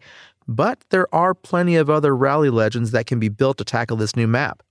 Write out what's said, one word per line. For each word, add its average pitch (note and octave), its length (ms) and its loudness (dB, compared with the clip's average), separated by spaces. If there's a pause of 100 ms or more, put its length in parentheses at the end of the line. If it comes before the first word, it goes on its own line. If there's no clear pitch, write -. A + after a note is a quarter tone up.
(480)
But C#3+ 440 -4
there F#3 220 0
are F3 200 2
plenty F3 420 -2
of D#3 140 2
other D3+ 260 2
rally C#3 340 2
legends A2+ 420 0
that A#2 140 0
can A#2+ 140 -2
be A2 80 0
built C3+ 300 -2
to G#2+ 80 -8
tackle A#2 320 -4
this G#2+ 180 -4
new A#2 120 0
map. B2 440 -2